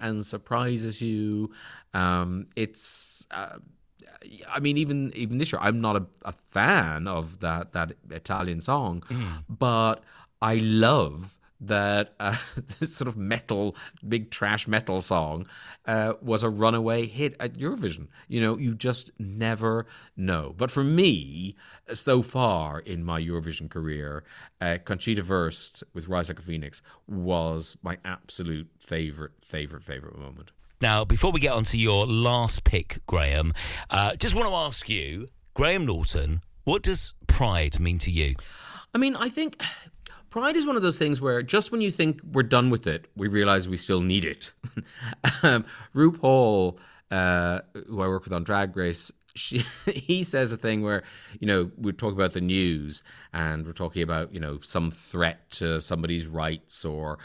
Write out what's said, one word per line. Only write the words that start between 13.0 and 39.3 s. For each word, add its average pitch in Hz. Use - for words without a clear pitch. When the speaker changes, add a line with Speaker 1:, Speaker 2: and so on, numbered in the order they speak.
Speaker 1:
of 113
metal, 104
big 110
trash 104
metal 107
song, 82
uh, 110
was 113
a 117
runaway 113
hit 135
at 120
Eurovision. 127
You 120
know, 113
you 123
just 123
never 113
know. 82
But 123
for 139
me, 98
so 127
far 90
in 85
my 82
Eurovision 82
career, 73
uh, 87
Conchita 101
Wurst 85
with 85
Rise 87
Like 80
a -
Phoenix 80
was 85
my 87
absolute 85
favourite, 78
favourite, 76
favourite 71
moment. 69
Speaker 2:
Now, 110
before 156
we 165
get 135
on 113
to 113
your 107
last 120
pick, -
Graham, 78
uh, 101
just -
want 226
to 190
ask 156
you, 90
Graham 165
Norton, 82
what 185
does -
Pride 85
mean 87
to 92
you? 73
Speaker 1:
I 233
mean, 269
I 240
think 302